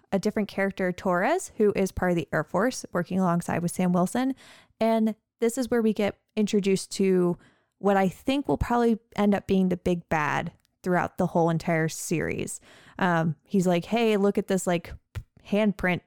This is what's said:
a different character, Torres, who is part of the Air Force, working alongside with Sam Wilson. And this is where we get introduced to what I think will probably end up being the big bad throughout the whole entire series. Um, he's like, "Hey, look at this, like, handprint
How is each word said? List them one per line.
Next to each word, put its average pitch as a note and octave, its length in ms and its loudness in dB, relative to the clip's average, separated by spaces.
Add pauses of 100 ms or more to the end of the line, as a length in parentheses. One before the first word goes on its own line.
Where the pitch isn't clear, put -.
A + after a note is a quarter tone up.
(120)
a G3 60 0
different G#3 320 -2
character, F#3+ 420 -2
Torres, G3 640 -2
who G#3 180 4
is F#3+ 160 0
part F3+ 200 0
of E3+ 60 2
the E3 160 -4
Air D#3 100 0
Force, G#3+ 480 -4
working F3+ 280 -4
alongside F3 420 0
with E3+ 100 -2
Sam F3+ 220 0
Wilson. A#3+ 400 0 (460)
And A3 340 2 (260)
this A#3 180 0
is B3 120 -2
where A#3+ 120 2
we A3 120 2
get G3 240 -2 (180)
introduced G3 580 0
to F3+ 440 2 (400)
what G3 180 2
I F#3+ 140 2
think C#4 380 -4
will C#4+ 100 0
probably A#3 400 2 (180)
end G#3 200 2
up - 100 -6
being F#3+ 240 2
the F3+ 80 -2
big F3+ 320 -2
bad D3+ 420 -2 (300)
throughout F3 360 -2
the F3+ 100 0
whole E3+ 220 2
entire D#3+ 400 0
series. - 720 -6 (380)
Um, E3+ 460 0
he's F#3 240 0
like, F3 180 2
"Hey, A3 320 2
look G3 200 2
at G3 100 -4
this, F#3+ 180 0
like, F3 280 -2 (540)
handprint G3 600 0